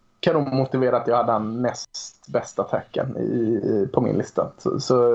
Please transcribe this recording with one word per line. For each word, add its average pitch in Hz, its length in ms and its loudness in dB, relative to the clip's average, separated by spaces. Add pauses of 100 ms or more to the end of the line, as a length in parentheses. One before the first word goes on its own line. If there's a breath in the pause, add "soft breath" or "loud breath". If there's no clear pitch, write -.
(200)
kan 165 140 2
nog 143 180 0
motivera 127 440 2
att 120 120 -4
jag 117 80 4
hade 117 160 2
den 110 300 -2
näst - 680 -8
bästa 120 340 -4
attacken - 540 -6
i, 113 40 -4 (460)
i, 101 260 2
på - 80 2
min 107 180 2
lista. - 400 -2
Så, - 220 -2
så 127 160 2 (180)